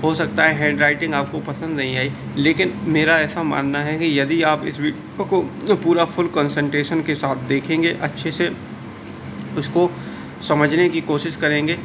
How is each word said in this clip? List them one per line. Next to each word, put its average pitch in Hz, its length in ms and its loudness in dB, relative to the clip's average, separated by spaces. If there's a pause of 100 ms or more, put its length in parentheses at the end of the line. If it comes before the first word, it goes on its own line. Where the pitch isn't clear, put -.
हो 160 120 2
सकता 160 280 0
है 156 120 6
handwriting 147 580 2
आपको 143 280 -2
पसंद 156 360 -6
नहीं 131 200 -2
आई, 131 140 -2 (260)
लेकिन 165 360 2 (140)
मेरा 156 320 6
ऐसा 156 240 -2
मानना 143 360 0
है 147 200 -2
कि 160 200 2
यदि 151 240 2
आप 151 220 2
इस 143 140 -6
video 151 460 -4
को 190 520 0
पूरा 170 280 4
full 170 300 -2
concentration 147 680 0
के 151 140 0
साथ 131 320 -4
देखेंगे, 160 440 0
अच्छे - 400 -4
से 170 200 -2 (1040)
उसको 170 320 2 (580)
समझने 151 420 4
की 160 140 0
कोशिश 151 320 -2
करेंगे 151 380 0 (120)